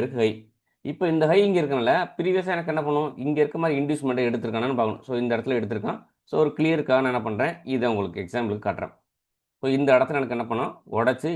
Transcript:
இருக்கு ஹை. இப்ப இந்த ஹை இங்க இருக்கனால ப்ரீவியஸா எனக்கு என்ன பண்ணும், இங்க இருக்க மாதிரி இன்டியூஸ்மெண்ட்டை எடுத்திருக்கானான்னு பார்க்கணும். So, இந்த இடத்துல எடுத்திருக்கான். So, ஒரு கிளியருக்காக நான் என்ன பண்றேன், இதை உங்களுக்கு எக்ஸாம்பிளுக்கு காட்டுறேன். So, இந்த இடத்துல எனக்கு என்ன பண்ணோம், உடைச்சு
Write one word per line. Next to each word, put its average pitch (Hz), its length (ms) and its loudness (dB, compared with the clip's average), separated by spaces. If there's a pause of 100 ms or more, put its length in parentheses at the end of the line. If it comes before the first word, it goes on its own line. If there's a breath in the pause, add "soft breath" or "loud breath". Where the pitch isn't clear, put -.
இருக்கு 127 220 -4
ஹை. 110 60 6 (560)
இப்ப 165 280 -2
இந்த 156 180 4
ஹை 180 60 6 (100)
இங்க 185 140 4
இருக்கனால 135 320 2 (240)
ப்ரீவியஸா 180 380 0
எனக்கு 170 180 -4
என்ன 156 140 -2
பண்ணும், 147 240 0 (140)
இங்க 147 180 0
இருக்க 147 200 -4
மாதிரி 156 180 0
இன்டியூஸ்மெண்ட்டை 139 500 0
எடுத்திருக்கானான்னு 117 500 -2
பார்க்கணும். 107 280 -2
So, 131 120 -6
இந்த 123 160 0
இடத்துல 123 220 -2
எடுத்திருக்கான். 110 420 -4 (300)
So, 160 40 -2 (100)
ஒரு 147 120 0
கிளியருக்காக 147 460 2
நான் 127 100 0
என்ன 117 160 -2
பண்றேன், 127 240 -2 (220)
இதை 120 180 0
உங்களுக்கு 98 300 -4
எக்ஸாம்பிளுக்கு 104 460 -4
காட்டுறேன். - 260 -6 (680)
So, 135 60 -2 (100)
இந்த 139 120 2 (100)
இடத்துல 139 220 0
எனக்கு 120 180 -4
என்ன 113 140 -4
பண்ணோம், 135 200 -4 (240)
உடைச்சு 123 380 0